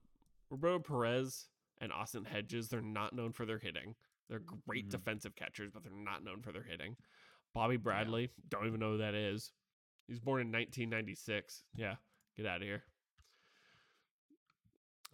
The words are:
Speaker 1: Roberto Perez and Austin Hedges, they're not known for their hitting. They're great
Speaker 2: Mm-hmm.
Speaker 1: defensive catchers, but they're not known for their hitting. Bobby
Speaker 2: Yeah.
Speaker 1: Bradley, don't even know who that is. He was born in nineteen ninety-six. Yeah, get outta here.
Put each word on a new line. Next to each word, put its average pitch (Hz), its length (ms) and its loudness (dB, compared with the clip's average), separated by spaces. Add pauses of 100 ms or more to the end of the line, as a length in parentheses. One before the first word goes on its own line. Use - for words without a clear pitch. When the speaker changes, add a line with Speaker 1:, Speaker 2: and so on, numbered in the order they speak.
(520)
Speaker 1:
Roberto 170 280 4
Perez 131 680 2 (320)
and 113 140 -4
Austin 107 320 -4
Hedges, 110 420 -2
they're 117 140 0
not 107 340 -2
known 117 160 0
for 117 140 -4
their 110 120 0
hitting. 90 380 -6 (340)
They're 113 120 -4 (260)
great 113 160 0
Speaker 2:
Mm-hmm. 101 80 -6
Speaker 1:
defensive 104 440 -2
catchers, - 380 -6
but 104 100 -14
they're 95 100 -12
not 98 320 -4
known 101 160 -6
for 110 100 -8
their 85 120 -6
hitting. 85 340 -6 (580)
Bobby 117 200 6
Speaker 2:
Yeah. 120 80 6
Speaker 1:
Bradley, 113 460 4 (200)
don't 107 180 2
even 110 140 2
know 110 100 4
who 107 60 4
that 107 160 2
is. 107 380 0 (560)
He 117 60 -8
was 120 60 -4
born 131 220 4
in 117 100 0
nineteen 117 380 2
ninety-six. 107 760 -2 (120)
Yeah, 107 200 -2 (400)
get 107 100 -2
outta 92 200 0
here. 101 180 -2 (2250)